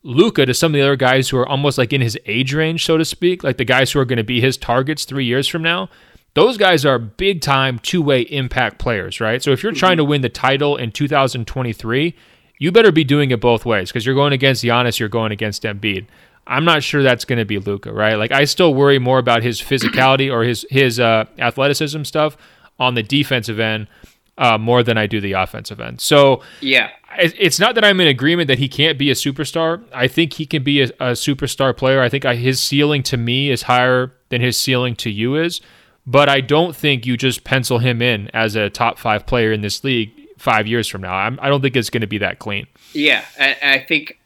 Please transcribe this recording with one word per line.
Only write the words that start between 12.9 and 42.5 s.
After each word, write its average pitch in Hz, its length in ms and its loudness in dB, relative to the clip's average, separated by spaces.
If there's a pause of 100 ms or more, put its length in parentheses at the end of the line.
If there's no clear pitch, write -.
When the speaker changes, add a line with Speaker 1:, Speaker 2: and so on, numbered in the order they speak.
Speaker 1:
be 156 120 2
doing 147 260 2
it 117 100 0
both 120 240 2
ways 104 260 -2
'cause 113 140 -6
you're 131 100 0
going 143 200 2
against 131 280 0
Giannis, 120 360 0
you're 110 100 -2
going 110 240 -4
against 104 300 -6
Embiid. 104 420 -4 (420)
I'm 143 200 -2
not 156 160 2
sure 143 200 0
that's 127 220 2
gonna 117 220 -2
be 104 120 -4
Luka, 101 320 -6
right? 107 260 0
Like, 110 160 -2
I 139 120 4
still 151 300 2
worry 139 240 4
more 127 200 2
about 117 240 2
his 120 200 -4
physicality 131 680 0
or 117 140 0
his, 120 240 -2
his, 127 320 2
uh, 113 240 2 (140)
athleticism 139 680 -2
stuff 151 320 -2 (420)
on 127 180 0
the 113 60 0
defensive 120 560 -2
end, 110 280 -2 (500)
uh, 117 220 4
more 120 240 2
than 113 160 0
I 107 80 2
do 104 160 -4
the 98 100 -4
offensive 98 480 -6
end. 120 220 -12
So 139 400 4 (180)
Speaker 2:
Yeah. 131 300 2 (280)
Speaker 1:
it, 170 200 2
it's 185 200 2
not 226 180 2
that 214 80 2
I'm 202 140 4
in 175 100 4
agreement 143 400 2
that 123 100 2
he 135 100 -2
can't 147 300 0
be 139 120 0
a 123 40 0
superstar. 160 680 -4 (120)
I 127 120 -2
think 160 280 0
he 160 100 -8
can 143 180 -4
be 143 200 2
a, 120 60 2 (120)
a 127 120 -2
superstar 135 640 -2
player. 135 280 0
I 120 80 2
think 139 160 -4
I, 123 100 2
his 131 240 0
ceiling 143 440 0
to 135 120 -4
me 123 340 -2
is 120 120 -2
higher 127 500 2 (160)
than 123 140 -2
his 123 180 0
ceiling 123 360 -2
to - 140 -8
you 113 260 -2
is. 170 260 -4 (460)
But 139 200 4
I 139 120 4
don't 151 360 0
think 135 280 -2
you 123 120 -2
just 127 260 -2
pencil 127 380 0
him 120 200 0
in 110 320 -2
as 113 220 0
a 104 160 -2
top 117 260 -2
five 107 300 -2
player 117 240 0
in 107 100 -2
this 104 220 -6
league 117 300 -2 (260)
five 110 300 0
years 117 180 -2
from 98 160 -10
now. 92 100 -8
I'm, 104 300 -4
I 139 60 -2
don't 143 140 2
think 127 120 0
it's 120 160 0
gonna 113 160 -4
be 107 120 -6
that 95 200 -4
clean. 101 300 -8 (240)